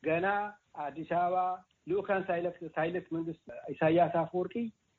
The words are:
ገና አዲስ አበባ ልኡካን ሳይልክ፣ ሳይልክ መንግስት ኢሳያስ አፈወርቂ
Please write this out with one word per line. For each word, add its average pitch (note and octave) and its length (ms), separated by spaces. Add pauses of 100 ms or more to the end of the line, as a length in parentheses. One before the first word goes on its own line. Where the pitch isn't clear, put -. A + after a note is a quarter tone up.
ገና E3 220 (520)
አዲስ D3 340
አበባ F3 240 (500)
ልኡካን F#3+ 380
ሳይልክ፣ F3 320 (140)
ሳይልክ E3 400
መንግስት E3 300 (300)
ኢሳያስ D#3+ 460
አፈወርቂ F3+ 380 (440)